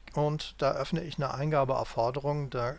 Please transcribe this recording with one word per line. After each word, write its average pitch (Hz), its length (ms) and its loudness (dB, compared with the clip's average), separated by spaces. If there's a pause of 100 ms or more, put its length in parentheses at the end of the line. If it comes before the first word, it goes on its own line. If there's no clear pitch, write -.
(140)
und 151 440 0
da 139 140 4
öffne 143 300 -2
ich 156 140 -8
eine 135 180 -2
Eingabeaufforderung, 131 1160 0
da 127 280 -2